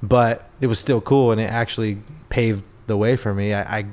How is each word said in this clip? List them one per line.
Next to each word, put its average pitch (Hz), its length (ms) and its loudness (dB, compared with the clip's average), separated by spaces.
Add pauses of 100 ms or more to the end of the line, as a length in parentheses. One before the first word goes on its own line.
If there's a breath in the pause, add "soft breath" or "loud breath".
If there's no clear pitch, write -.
but 117 460 2 (100)
it 135 80 0
was 113 120 0
still - 220 0
cool, 135 300 4
and 110 80 2
it 113 100 -2
actually 110 500 -4 (300)
paved 113 340 0 (240)
the 107 100 -2
way 113 180 2
for 110 180 -4
me. 101 200 -2
I, 101 260 -4
I 104 140 -8